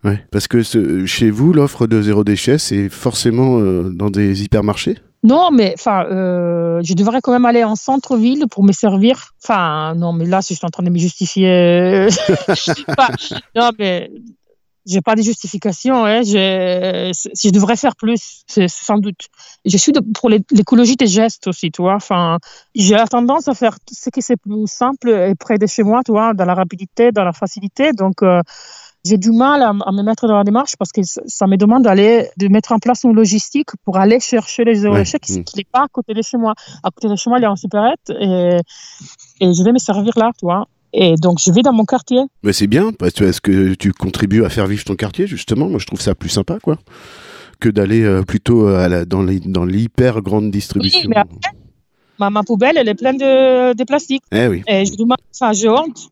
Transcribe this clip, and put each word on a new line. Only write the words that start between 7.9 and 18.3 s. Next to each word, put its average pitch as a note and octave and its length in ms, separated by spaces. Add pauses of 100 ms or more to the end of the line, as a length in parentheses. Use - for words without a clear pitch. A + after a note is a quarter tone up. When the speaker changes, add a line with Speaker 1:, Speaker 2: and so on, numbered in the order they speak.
Speaker 2:
pour G3 120
me G3 80
servir. G3+ 600 (120)
Enfin, D#3+ 520
non, E3+ 180
mais E3 120
là, F#3 160
si F#3 120
je D#3 60
suis - 60
en E3+ 40
train F3+ 140
de F3 80
me F3 80
justifier, F#3 500
euh, F3+ 600
<laughs> F#3+ 400
je G3 40 (200)
suis D4 120 (100)
pas, B3+ 140 (460)
non, A#3 240
mais F#3+ 320 (760)
j'ai F#3 160
pas A3 140
de A3 80
justification, A3 840
hein, G#3+ 160
je, F#3 920
c'est, - 180 (160)
je - 20
devrais G3+ 260
faire C4 220
plus, - 500